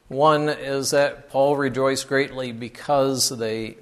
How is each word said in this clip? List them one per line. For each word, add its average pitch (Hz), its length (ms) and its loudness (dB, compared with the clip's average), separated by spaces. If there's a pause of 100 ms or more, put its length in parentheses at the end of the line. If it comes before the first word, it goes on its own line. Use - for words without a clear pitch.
One 151 400 2
is 139 420 -4
that 143 400 0
Paul 139 260 2
rejoiced 135 520 0
greatly 131 440 -2
because 131 800 0
they, 113 520 -4